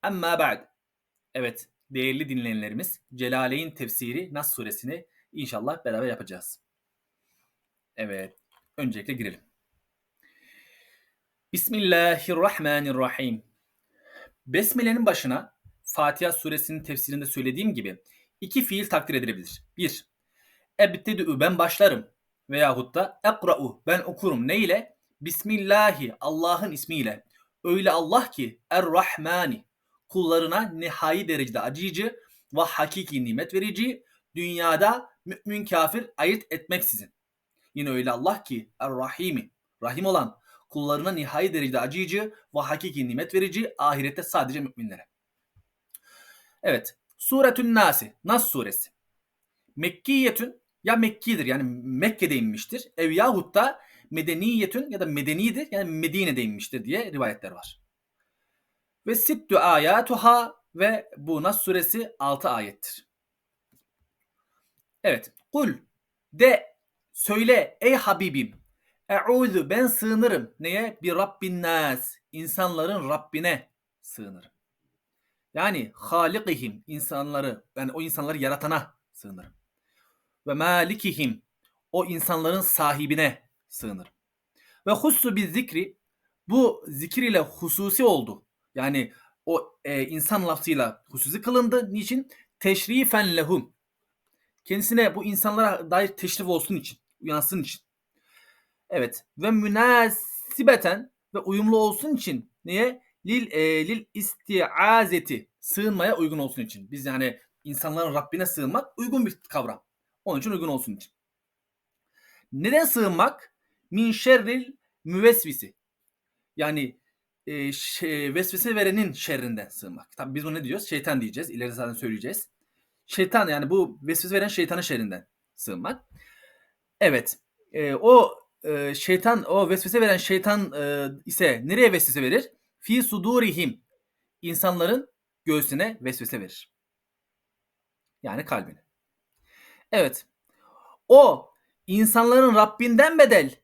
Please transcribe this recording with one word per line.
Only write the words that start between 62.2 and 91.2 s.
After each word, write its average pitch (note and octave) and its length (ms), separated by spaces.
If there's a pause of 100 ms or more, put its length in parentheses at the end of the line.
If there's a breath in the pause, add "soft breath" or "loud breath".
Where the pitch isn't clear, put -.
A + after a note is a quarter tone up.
ayettir. - 580 (2000)
Evet, C#3 300 (180)
kul, C4 220 (600)
de, A#3 420 (380)
söyle A3 680
ey B3+ 140
Habibim. E3+ 600 (540)
Eûzu, G3+ 600
ben A#3 180
sığınırım. A3 720
Neye? G3+ 440
Bi E3+ 120
Rabbin F#3 460
Nas, D#3 540 (160)
insanların E3 800
Rabbine D3+ 600 (320)
sığınırım. G2 500 (1000)
Yani D#3+ 420
halikihim, E3 920
insanları, C#3+ 760 (120)
yani C3 160
o D#3+ 100
insanları D#3 360
yaratana C#3+ 600 (140)
sığınırım. - 420 (920)
Ve C#3+ 60
malikihim, E3 880 (500)
o F3+ 140
insanların E3+ 560
sahibine D3 880 (200)
sığınırım. G2 420 (760 soft breath)
Ve G3+ 40
hussu A#3+ 440
bi G3+ 120
zikri, F#3 500 (500)
bu A#3+ 400
zikir D#3 360
ile G#3+ 160
hususi F#3+ 640
oldu. B2+ 420 (300)
Yani C3 380 (320 soft breath)
o, E3 400
e, C#3 220
insan F3 400
lafzıyla D3+ 640
hususi - 320